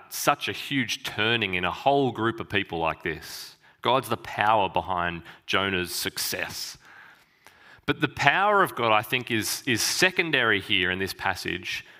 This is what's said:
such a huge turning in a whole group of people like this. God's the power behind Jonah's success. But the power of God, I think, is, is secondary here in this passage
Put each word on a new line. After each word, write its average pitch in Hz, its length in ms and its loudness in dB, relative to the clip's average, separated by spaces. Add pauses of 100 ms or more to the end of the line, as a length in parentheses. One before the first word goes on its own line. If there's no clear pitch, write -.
(120)
such - 360 0
a 104 40 -4
huge 123 520 -4
turning 107 500 0
in 90 100 0
a 90 60 0
whole 139 420 2
group 113 280 -2
of 87 80 -10
people 98 300 -2
like 80 240 -2
this. - 540 -8 (260)
God's 120 260 2
the 113 80 0
power 104 540 2
behind 87 520 -2 (240)
Jonah's 95 480 0
success. - 840 -6 (1080)
But 147 160 -2
the 147 80 2
power 185 540 4
of - 120 2
God, 117 160 2
I 107 120 6
think, 123 280 -4
is, 110 360 0
is 117 160 2
secondary 147 800 2
here 92 300 0
in 92 80 0
this 95 140 -4
passage 90 720 -6 (160)